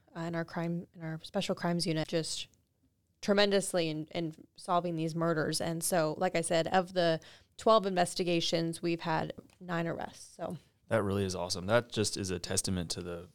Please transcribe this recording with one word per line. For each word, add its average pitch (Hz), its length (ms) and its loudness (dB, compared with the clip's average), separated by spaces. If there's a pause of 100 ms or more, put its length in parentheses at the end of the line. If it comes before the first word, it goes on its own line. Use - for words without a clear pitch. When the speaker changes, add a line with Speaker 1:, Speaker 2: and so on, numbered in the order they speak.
(180)
Speaker 1:
uh, 170 40 -8
in 170 120 -6
our 165 100 -2
crime, 170 520 -4
in 170 80 -16
our 160 180 -8
special - 320 -2
crimes 175 320 0
unit, 156 220 -2
just - 400 -4 (720)
tremendously 196 680 4
in, 156 260 -4
in 165 180 -4 (220)
solving 175 400 0
these 160 180 -2
murders. 165 480 0
And 165 220 -4
so, 156 340 2
like 185 180 0
I 170 60 0
said, 165 280 2
of 185 240 2
the 170 260 2 (400)
twelve 220 260 6
investigations, 170 960 0
we've 170 200 0
had 160 320 0 (280)
nine 175 240 -4
arrests. - 500 -8
So 180 220 -8 (300)
Speaker 2:
That 113 160 2
really 98 220 2
is 92 100 -2
awesome. 90 320 -4
That 120 240 4
just - 260 0
is 95 140 -2
a 87 80 -2
testament 92 520 -2
to 95 120 -6
the, 87 320 -8